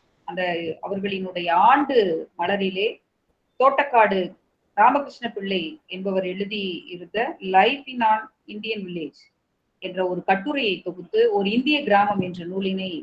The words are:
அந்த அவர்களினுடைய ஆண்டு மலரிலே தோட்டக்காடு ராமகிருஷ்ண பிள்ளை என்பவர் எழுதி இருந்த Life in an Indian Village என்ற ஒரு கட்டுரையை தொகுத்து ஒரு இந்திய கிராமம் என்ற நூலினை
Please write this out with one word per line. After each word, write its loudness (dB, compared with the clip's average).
அந்த -6
அவர்களினுடைய -4
ஆண்டு 4
மலரிலே -2
தோட்டக்காடு 4
ராமகிருஷ்ண 4
பிள்ளை -4
என்பவர் -4
எழுதி -6
இருந்த -10
Life 4
in -6
an 2
Indian -8
Village -10
என்ற -8
ஒரு -4
கட்டுரையை 0
தொகுத்து -6
ஒரு 2
இந்திய 2
கிராமம் 4
என்ற -6
நூலினை -4